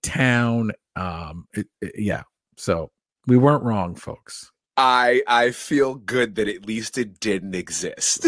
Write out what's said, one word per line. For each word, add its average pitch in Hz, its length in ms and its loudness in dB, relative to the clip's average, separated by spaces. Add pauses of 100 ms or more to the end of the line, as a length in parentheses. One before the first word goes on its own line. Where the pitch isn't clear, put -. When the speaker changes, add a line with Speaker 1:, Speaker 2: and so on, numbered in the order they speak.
Speaker 1:
town. 117 720 0 (240)
Um, 82 580 -10
it, 104 140 -6 (140)
it, 92 160 -10
yeah. 104 260 -2 (340)
So 82 340 -4 (360)
we 123 100 8
weren't 143 260 6
wrong, 101 320 -2
folks. - 560 -16 (260)
Speaker 2:
I, 127 500 4
I 120 240 4
feel 135 440 -2
good 117 400 -2
that 107 120 0
at 98 180 -8
least 113 320 -6
it 104 220 -6
didn't 95 360 -4
exist. - 720 -2